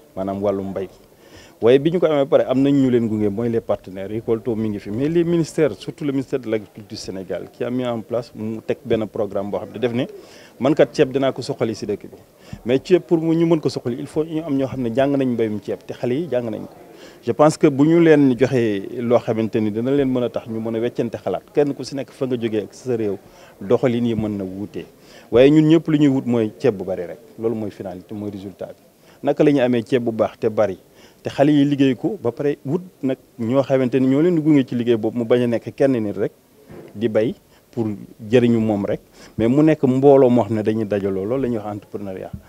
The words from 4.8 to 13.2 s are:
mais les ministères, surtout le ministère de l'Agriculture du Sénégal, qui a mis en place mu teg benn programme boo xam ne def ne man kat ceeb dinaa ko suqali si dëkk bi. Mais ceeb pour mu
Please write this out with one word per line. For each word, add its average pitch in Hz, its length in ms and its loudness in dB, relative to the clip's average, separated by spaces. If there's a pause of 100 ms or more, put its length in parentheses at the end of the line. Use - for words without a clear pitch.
mais 127 160 -2
les 170 160 2
ministères, 165 540 0
surtout - 260 -12
le 143 80 -2
ministère 135 280 -4
de 113 100 -10
l'Agriculture 107 400 -6
du 110 80 -14
Sénégal, 92 560 -10
qui - 100 -10
a 120 60 -4
mis 127 160 -4
en 117 160 -4
place 117 340 -8
mu 110 300 -8
teg 113 180 -4
benn 110 240 -2
programme 101 420 -6
boo 98 100 -4
xam 90 140 -10
ne 107 60 -12
def 120 140 -2
ne 127 120 -2 (540)
man 139 160 2
kat 143 160 6
ceeb 131 220 2
dinaa 135 180 0
ko 131 100 -10
suqali 123 320 -4
si 110 120 -10
dëkk 101 180 -6
bi. - 140 -20 (480)
Mais 127 180 2
ceeb 175 200 2
pour 175 140 2
mu 160 160 0